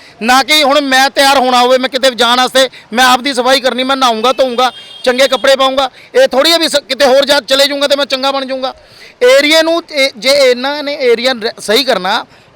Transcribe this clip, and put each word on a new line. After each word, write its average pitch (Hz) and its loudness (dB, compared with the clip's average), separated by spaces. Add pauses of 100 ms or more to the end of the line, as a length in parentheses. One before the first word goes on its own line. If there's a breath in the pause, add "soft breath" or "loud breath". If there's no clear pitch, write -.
(220 loud breath)
ਨਾ 247 2
ਕਿ 302 0
ਹੁਣ 285 2
ਮੈਂ 269 0
ਤਿਆਰ 277 2
ਹੋਣਾ 254 2
ਹੋਵੇ, 254 2
ਮੈਂ 254 -4
ਕਿਤੇ 254 -2
ਜਾਣ 240 0
ਵਾਸਤੇ, 254 0 (220 loud breath)
ਮੈਂ 247 0
ਆਪ 254 2
ਦੀ 269 -4
ਸਫਾਈ 254 0
ਕਰਨੀ, 247 -2
ਮੈਂ 262 -2
ਨਹਾਊਂਗਾ 247 0
ਧੋਊਂਗਾ, 247 -2 (320 loud breath)
ਚੰਗੇ 254 0
ਕੱਪੜੇ 269 0
ਪਾਊਂਗਾ। 262 0 (240 loud breath)
ਇਹ 262 4
ਥੋੜ੍ਹੀ 294 0
ਆ 330 2
ਵੀ 320 0
ਸ-, 294 -4
ਕਿਤੇ 277 -2
ਹੋਰ 269 4
ਜਾ 285 0
ਚਲੇ 269 0
ਜਾਊਂਗਾ 285 -4
ਤੇ 277 0
ਮੈਂ 277 -2
ਚੰਗਾ 269 -4
ਬਣ 269 -4
ਜਾਊਂਗਾ। 262 -8 (480 loud breath)
ਏਰੀਆ 285 4
ਨੂੰ 330 0
ਇਹ, 277 -2
ਜੇ 220 -4
ਇਹਨਾਂ 277 0
ਨੇ 285 -8
ਏਰੀਆ 240 0
ਰ-, 220 -8
ਸਹੀ 233 -2
ਕਰਨਾ, 214 -4 (300 soft breath)